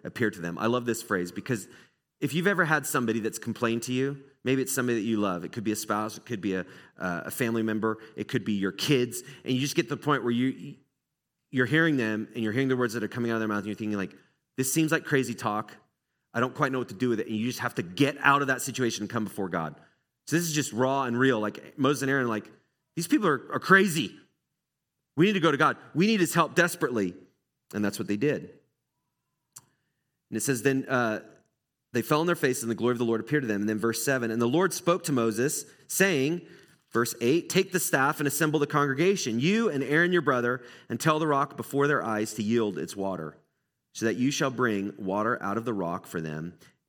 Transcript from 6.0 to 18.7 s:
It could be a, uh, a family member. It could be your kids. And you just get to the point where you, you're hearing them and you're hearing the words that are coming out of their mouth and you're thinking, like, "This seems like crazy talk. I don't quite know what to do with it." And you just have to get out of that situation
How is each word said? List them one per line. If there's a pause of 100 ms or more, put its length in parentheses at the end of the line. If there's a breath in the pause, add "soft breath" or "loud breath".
It
could
be
a, (360 loud breath)
uh,
a
family
member. (180 loud breath)
It
could
be
your
kids. (220 loud breath)
And
you
just
get
to
the
point
where
you, (760)
you're
hearing
them
and
you're
hearing
the
words
that
are
coming
out
of
their
mouth
and
you're
thinking,
like, (400 soft breath)
"This
seems
like
crazy
talk. (580)
I
don't
quite
know
what
to
do
with
it."
And
you
just
have
to
get
out
of
that
situation